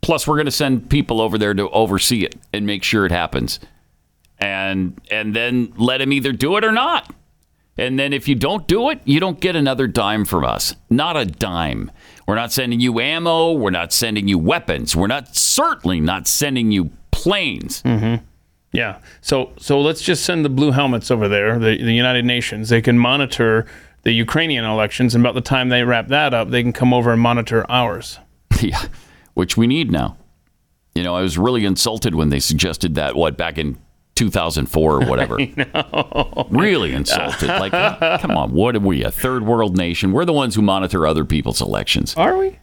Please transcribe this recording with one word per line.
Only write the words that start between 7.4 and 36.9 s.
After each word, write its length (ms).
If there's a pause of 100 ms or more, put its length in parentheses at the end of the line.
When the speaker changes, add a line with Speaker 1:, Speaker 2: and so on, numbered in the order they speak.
Speaker 1:
And 200
then 140
if 140
you 80
don't 320
do 220
it, 160
you 140
don't 200
get 160
another 320
dime 380
from 180
us. 320 (140)
Not 280
a 80
dime. 680 (360)
We're 80
not 160
sending 280
you 200
ammo. 540
We're 160
not 240
sending 340
you 100
weapons. 580
We're 120
not, 280
certainly 640
not 280
sending 440
you 200 (200)
planes. 720
Speaker 2:
Mm-hmm. 400 (500)
Yeah. 260 (220)
So, 360
so 220
let's 220
just 240
send 180
the 60
blue 220
helmets 400
over 160
there, 320
the, 180
the 160
United 320
Nations. 440
They 120
can 160
monitor 680 (380)
the 80
Ukrainian 540
elections, 500
and 80
about 120
the 60
time 280
they 140
wrap 240
that 260
up, 160
they 140
can 100
come 200
over 180
and 100
monitor 480
ours. 540
Speaker 1:
<laughs> 40 (340)
Yeah, 240 (500)
which 200
we 120
need 240
now. 260 (800)
You 80
know, 120
I 60
was 160
really 260
insulted 520
when 140
they 100
suggested 560
that, 200
what, 220
back 220
in 180 (380)
two 160
thousand 340
four 280 (100)
or 40
whatever. 280
Speaker 2:
<laughs> 40
I 160
know. 960
Speaker 1:
Really 440